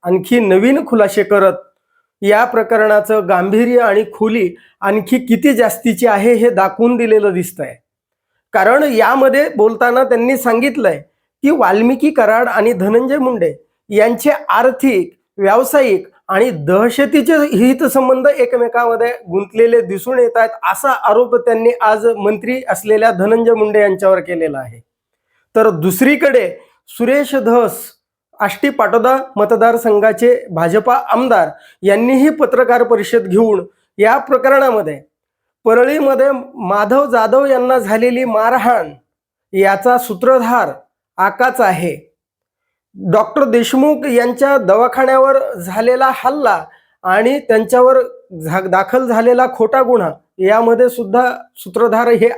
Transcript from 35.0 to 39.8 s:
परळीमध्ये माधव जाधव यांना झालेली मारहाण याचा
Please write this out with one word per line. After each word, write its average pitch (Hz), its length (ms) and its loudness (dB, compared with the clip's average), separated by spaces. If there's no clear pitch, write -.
परळीमध्ये 269 680 2
माधव 208 500 0
जाधव 240 400 0
यांना 254 320 0
झालेली 233 460 -2
मारहाण 226 680 0
याचा 196 440 2